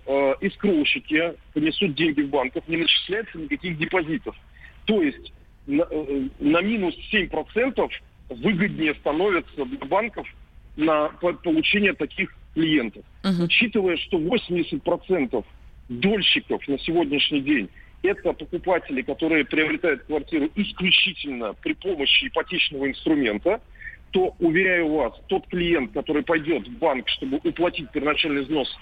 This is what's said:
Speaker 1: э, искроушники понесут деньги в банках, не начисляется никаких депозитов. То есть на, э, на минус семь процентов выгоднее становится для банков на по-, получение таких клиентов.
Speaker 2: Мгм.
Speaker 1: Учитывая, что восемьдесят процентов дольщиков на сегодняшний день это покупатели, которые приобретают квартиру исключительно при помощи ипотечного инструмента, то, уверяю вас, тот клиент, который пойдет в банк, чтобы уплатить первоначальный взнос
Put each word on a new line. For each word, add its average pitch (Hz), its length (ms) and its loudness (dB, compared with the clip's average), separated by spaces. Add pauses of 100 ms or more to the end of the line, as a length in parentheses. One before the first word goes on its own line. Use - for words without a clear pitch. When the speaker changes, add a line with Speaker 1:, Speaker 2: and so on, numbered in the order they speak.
Speaker 1:
э, 135 340 2
искроушники 175 920 0 (200)
понесут 156 400 0
деньги 151 280 2
в 139 80 -2
банках, 135 380 -2
не 165 80 -2
начисляется 175 640 -2
никаких 156 400 -6
депозитов. 160 560 -2 (520)
То 214 160 4
есть - 300 -2 (340)
на, 143 240 2
э, 139 380 -2 (120)
на 151 220 4
минус 202 320 0 (160)
семь 190 180 0
процентов 214 640 -2 (360)
выгоднее 156 680 0
становится 165 720 0
для 131 220 -8
банков 202 400 -2 (500)
на 151 320 2 (120)
по-, 175 140 2
получение 170 580 2
таких - 420 -4 (200)
клиентов. 156 500 0 (200)
Speaker 2:
Мгм. 175 200 2
Speaker 1:
Учитывая, 196 520 2
что 175 220 -2
восемьдесят 170 640 -2
процентов 160 640 0 (440)
дольщиков 135 800 0
на 135 100 0
сегодняшний 151 640 2
день 208 280 2 (340)
это 359 300 0
покупатели, 160 720 -2
которые 156 420 0
приобретают 156 600 0
квартиру 151 520 -2
исключительно 180 1000 0
при - 200 -4
помощи 143 540 0
ипотечного 139 600 -2
инструмента, 147 720 0 (520)
то, 185 280 2
уверяю 170 520 2
вас, 135 200 0 (160)
тот 190 180 -2
клиент, 170 460 0
который 147 320 0
пойдет 165 420 0
в 120 120 -14
банк, 135 320 0
чтобы 269 340 -4
уплатить 165 480 -2
первоначальный 143 500 0
взнос 147 260 0 (140)